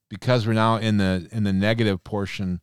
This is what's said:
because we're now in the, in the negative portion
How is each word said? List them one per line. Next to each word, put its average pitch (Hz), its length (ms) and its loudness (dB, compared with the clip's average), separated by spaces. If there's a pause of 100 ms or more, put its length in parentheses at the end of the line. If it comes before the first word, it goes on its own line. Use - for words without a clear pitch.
because 110 380 0
we're 113 60 0
now 110 240 2
in 107 200 0
the, 92 340 0
in 107 120 -2
the 98 100 0
negative 104 500 0
portion 95 600 -6